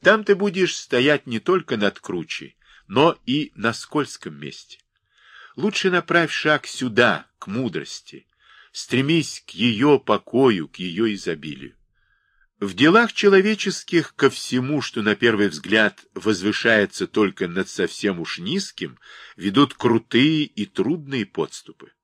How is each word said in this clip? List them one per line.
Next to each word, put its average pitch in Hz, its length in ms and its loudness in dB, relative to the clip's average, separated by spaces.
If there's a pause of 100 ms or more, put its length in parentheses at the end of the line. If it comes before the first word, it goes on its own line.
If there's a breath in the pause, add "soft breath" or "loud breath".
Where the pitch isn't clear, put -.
Там 214 220 4
ты 202 120 4
будешь 185 400 -2
стоять 139 520 0
не 113 120 -4
только 175 380 -2
над 101 220 0
кручей, 80 560 -10 (320 soft breath)
но 143 380 2
и 143 300 -4
на 113 180 -2
скользком - 680 -8
месте. - 400 -18 (760 loud breath)
Лучше 190 360 -2
направь 170 400 0
шаг - 360 0
сюда, 113 600 0 (100)
к - 100 -16
мудрости. 95 760 -8 (460 soft breath)
Стремись 143 760 -2
к - 60 -20
ее 123 480 2
покою, 110 680 0
к - 100 -20
ее 92 360 -4
изобилию. 76 600 -10 (840)
В 98 140 -6
делах 170 400 4
человеческих 196 1000 2
ко 139 140 4
всему, 127 520 -4
что - 200 -6
на 104 140 2
первый 107 320 2
взгляд 98 680 0
возвышается 101 920 0
только 98 400 -2
над 92 200 -4
совсем 92 520 -4
уж - 180 -8
низким, 92 640 -8 (360 loud breath)
ведут 101 380 2
крутые 131 720 0
и 107 220 -8
трудные 135 600 -4
подступы. - 680 -10 (120)